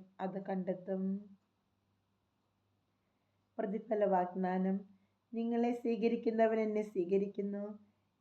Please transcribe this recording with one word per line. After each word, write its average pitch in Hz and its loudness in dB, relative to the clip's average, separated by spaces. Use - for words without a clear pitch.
അത് 190 -4
കണ്ടെത്തും. 190 -4
പ്രതിഫല 214 0
വാഗ്ദാനം. 185 2
നിങ്ങളെ 233 0
സ്വീകരിക്കുന്നവൻ 226 2
എന്നെ 214 0
സ്വീകരിക്കുന്നു, 202 -2